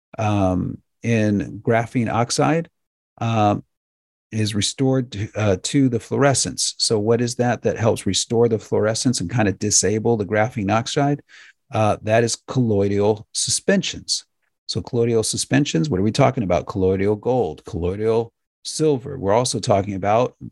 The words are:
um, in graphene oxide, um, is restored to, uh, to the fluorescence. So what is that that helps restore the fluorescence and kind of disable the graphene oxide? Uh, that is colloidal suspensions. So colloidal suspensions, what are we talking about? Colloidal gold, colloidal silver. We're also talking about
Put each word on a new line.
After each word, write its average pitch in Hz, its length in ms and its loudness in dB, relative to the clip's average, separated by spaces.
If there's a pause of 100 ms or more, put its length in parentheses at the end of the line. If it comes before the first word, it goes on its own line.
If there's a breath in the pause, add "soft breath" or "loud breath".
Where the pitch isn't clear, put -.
(180)
um, 95 600 0 (240)
in 107 600 0
graphene 117 480 0
oxide, 143 600 0 (480)
um, 110 480 0 (640)
is 110 240 -2
restored 131 560 0
to, 98 240 -6
uh, 101 260 2
to 139 280 0
the 117 100 -2
fluorescence. - 800 -2
So - 180 0
what 113 240 2
is 120 140 -4
that 120 260 0
that 107 160 0
helps 104 300 0
restore 113 420 2
the 110 80 0
fluorescence 110 640 -2
and 87 80 -6
kind 110 180 0
of 92 120 -2
disable 107 580 0
the 104 80 -2
graphene 107 480 0
oxide? 143 480 0 (500 loud breath)
Uh, 107 300 2
that 110 220 2
is 117 120 -2 (120)
colloidal 101 840 0
suspensions. - 920 -2 (400)
So - 160 -4
colloidal 117 400 0
suspensions, 147 640 0
what 92 120 -2
are 98 40 0
we 110 80 2
talking 127 300 2
about? 90 240 0
Colloidal 98 500 0
gold, 104 500 -2
colloidal 107 680 -2 (300)
silver. 139 560 -2
We're 98 140 2
also 123 260 2
talking 101 340 2
about 101 420 0 (160)